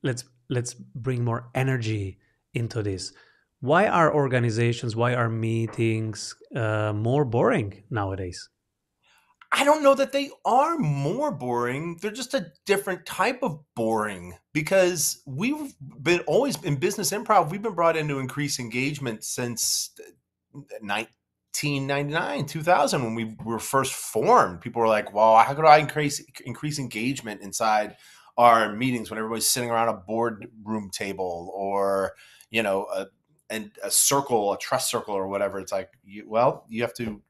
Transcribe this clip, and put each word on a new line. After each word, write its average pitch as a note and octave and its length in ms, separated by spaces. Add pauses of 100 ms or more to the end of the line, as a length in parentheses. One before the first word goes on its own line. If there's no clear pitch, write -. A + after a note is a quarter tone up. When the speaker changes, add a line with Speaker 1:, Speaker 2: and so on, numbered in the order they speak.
Speaker 1:
let's, B2 200 (240)
let's B2 260
bring A#2+ 500
more A#2+ 280
energy A2 640 (360)
into A#2 260
this." G2 320 (460)
Why E3 300
are D#3+ 260
organizations, A#2+ 800
why A#2+ 200
are A#2+ 140
meetings, A2+ 1080 (180)
uh, G#2+ 380
more A#2 320
boring B2 640
nowadays? F#2+ 580 (1000)
Speaker 2:
I - 140
don't D4+ 180
know C#4 120
that C4+ 180
they C#4 180 (140)
are C#4 340
more F3 540
boring. B2 680
They're G#3+ 100
just A#3 240
a G#3+ 180 (140)
different G3 400
type B3 360
of F3+ 160 (160)
boring G#2+ 600 (180)
because F3+ 760
we've C4 540
been D#3 460
always G3+ 360
in C#3+ 140
business G3 340
improv. G3+ 400
We've G3+ 120
been G#3+ 120
brought E3 220
in D3+ 120
to C#3 100
increase C#3+ 420
engagement B2 640
since - 680 (920)
nineteen C3+ 1040
ninety-nine, D3+ 600
two D#3+ 160
thousand, F3 420
when A2+ 100
we A2 200 (100)
were A2 160
first - 340
formed. C#3 680
People A#2+ 220
were A2+ 60
like, G#2+ 260
"Well, A2 220
how B2 180
could D#3 100
I D3+ 140
increase, D3 420 (240)
increase D3 340
engagement A2+ 600
inside G#2+ 560 (400)
our A2+ 380
meetings A#2+ 340
when A2 100
everybody's A2 280
sitting A#2+ 240
around A#2 180
a A2 60
boardroom G#2+ 960
table F#2 640
or, G2 580 (380)
you A2 120
know, G2+ 320
a, G2 120 (420)
and G#2+ 220 (120)
a - 80
circle, B2 640
a F#2 60
trust - 320
circle G#2+ 240
or F#2+ 140
whatever?" G2 320
It's F#2+ 120
like, F#2+ 180 (140)
you, G2+ 240
well, B2 400
you A2+ 140
have A#2 120
to A2 360